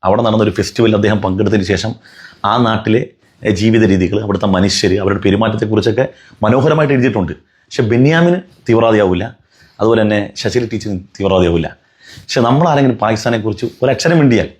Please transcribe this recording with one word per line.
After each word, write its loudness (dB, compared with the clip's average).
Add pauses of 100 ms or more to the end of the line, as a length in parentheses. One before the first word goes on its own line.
അവിടെ 2
നടന്നൊരു 2
ഫെസ്റ്റിവലിൽ 0
അദ്ദേഹം 0
പങ്കെടുത്തതിന് 0
ശേഷം -2 (580)
ആ 0 (140)
നാട്ടിലെ 0 (600)
ജീവിത 4
രീതികൾ, 0
അവിടുത്തെ -2
മനുഷ്യർ, 0 (100)
അവരുടെ -2
പെരുമാറ്റത്തെക്കുറിച്ചൊക്കെ 0 (400)
മനോഹരമായിട്ട് 2
എഴുതിയിട്ടുണ്ട്. 0 (340)
പക്ഷെ -6 (100)
ബെന്യാമിന് 2 (300)
തീവ്രവാദിയാവില്ല, 2 (540)
അതുപോലെ 2
തന്നെ 0 (200)
ശശി -2 (120)
ടീച്ചറിന് -6 (160)
തീവ്രവാദിയാവില്ല. 0 (560)
പക്ഷെ -2
നമ്മളാരെങ്കിലും 2
പാകിസ്ഥാനെക്കുറിച്ച് -4 (160)
ഒരക്ഷരം 0
മിണ്ടിയാൽ 2 (120)